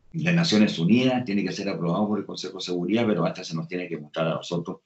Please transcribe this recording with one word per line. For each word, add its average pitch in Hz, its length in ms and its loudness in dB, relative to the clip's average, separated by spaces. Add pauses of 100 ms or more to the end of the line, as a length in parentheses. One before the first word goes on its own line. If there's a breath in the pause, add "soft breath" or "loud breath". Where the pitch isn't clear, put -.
(120)
de 82 200 0
Naciones 85 460 4
Unidas, 117 460 4
tiene 101 180 0
que 87 100 -2
ser 98 160 -6
aprobado 87 380 0
por 104 140 0
el 95 60 -8
Consejo 92 320 -10
de 90 60 -8
Seguridad, 92 420 0
pero 87 180 2
hasta 85 180 -4
se 85 140 -8
nos 80 100 -6
tiene 90 220 -6
que 82 80 -6
mostrar 80 320 -4
a 78 60 -2
nosotros 87 520 -6